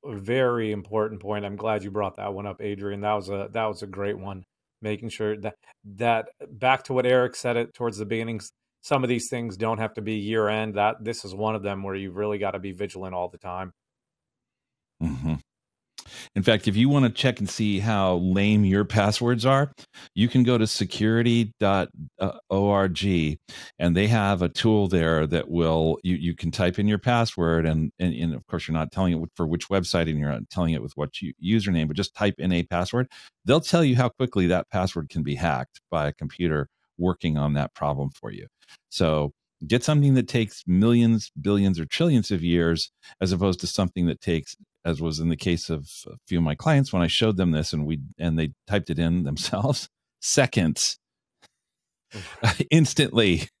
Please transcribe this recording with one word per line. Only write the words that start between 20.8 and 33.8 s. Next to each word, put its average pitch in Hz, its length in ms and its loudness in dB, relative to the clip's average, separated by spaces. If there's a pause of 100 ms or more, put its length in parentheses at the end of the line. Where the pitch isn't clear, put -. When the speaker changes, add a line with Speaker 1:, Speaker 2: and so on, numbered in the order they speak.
Speaker 2:
dot 98 300 2 (600)
org, 98 560 2 (760)
and 87 160 2
they 101 120 4
have 101 340 2
a 87 80 2
tool 107 380 2
there 82 400 4
that 80 220 -2
will, 80 540 2
you, 90 120 0
you 82 200 -4
can 85 160 -4
type 90 280 0
in 104 80 2
your 107 100 2
password, 87 680 2
and, 78 340 0
and, 87 140 0
and 82 200 -4
of 64 140 -10
course, - 200 -6
you're 80 60 -2
not 80 180 -2
telling 92 220 0
it 80 60 -2
with, 82 160 -6
for 82 120 -2
which 82 220 -4
website, 87 400 0
and 76 100 -2
you're 73 120 -2
not 55 180 -8
telling 82 240 0
it 67 80 -2
with 67 140 -10
what 71 260 -6
u-, 80 120 -10 (100)
username, 95 440 2
but 76 80 -4
just 95 180 -4
type 104 260 0
in 90 120 0
a 87 120 2
password. 92 440 -2 (380)
They'll 160 160 4
tell 170 220 2